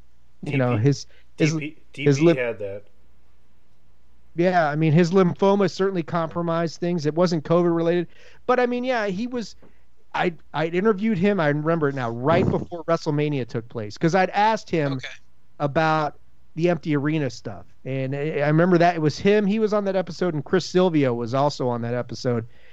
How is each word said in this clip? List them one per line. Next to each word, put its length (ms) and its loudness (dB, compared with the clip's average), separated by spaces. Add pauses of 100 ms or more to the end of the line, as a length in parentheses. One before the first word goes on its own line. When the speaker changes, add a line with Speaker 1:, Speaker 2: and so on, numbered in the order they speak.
(440)
Speaker 1:
you 140 -2
know, 140 2
Speaker 2:
D 60 2
P, 60 2
Speaker 1:
his, 220 2 (320)
his, 160 2
Speaker 2:
D 220 -6 (160)
P, 120 -10
Speaker 1:
his 120 6
Speaker 2:
D 60 -4
P 40 8
Speaker 1:
lip- 120 6
Speaker 2:
had 220 -2
that. 220 -8 (1500)
Speaker 1:
Yeah, 320 4
I 80 -2
mean, 160 4
his 200 6
lymphoma 580 4
certainly 320 0
compromised 760 -2
things. 280 -2
It 80 0
wasn't 300 2
covid 300 4
related. 320 2 (400)
But, 140 4
I 60 4
mean, 180 -2
yeah, 220 0
he 200 -4
was, 300 -8 (580)
I, 200 0 (180)
I 140 0
interviewed 500 2
him, 240 2
I 80 4
remember 400 2
it 60 -2
now, 160 -2
right 380 2
before 360 -4
WrestleMania 640 0
took 200 -6
place, 280 -8
'cause 180 2
I'd 160 4
asked 380 0
him 260 0
Speaker 3:
Okay. 140 -8 (500)
Speaker 1:
about 600 0 (360)
the 140 2
empty 280 0
arena 340 0
stuff. 340 -12 (200)
And 300 -4
I, 260 -4
I 80 2
remember 300 6
that 180 6
it 40 -2
was 180 2
him, 280 4
he 120 2
was 140 2
on 140 0
that 100 0
episode, 380 -2
and 100 -4
Chris 220 2
Silvio 480 4
was 180 -4
also 360 2
on 140 -2
that 120 -4
episode. 520 -2 (260)